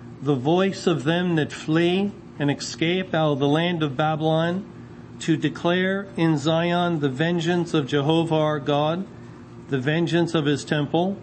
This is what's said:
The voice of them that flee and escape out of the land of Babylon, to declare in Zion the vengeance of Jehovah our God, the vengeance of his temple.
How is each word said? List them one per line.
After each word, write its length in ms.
The 140
voice 500
of 180
them 340
that 140
flee 600
and 140
escape 640
out 160
of 80
the 80
land 340
of 160
Babylon, 720
to 140
declare 800
in 220
Zion 640
the 100
vengeance 640
of 140
Jehovah 480
our 240
God, 480
the 100
vengeance 560
of 100
his 180
temple. 600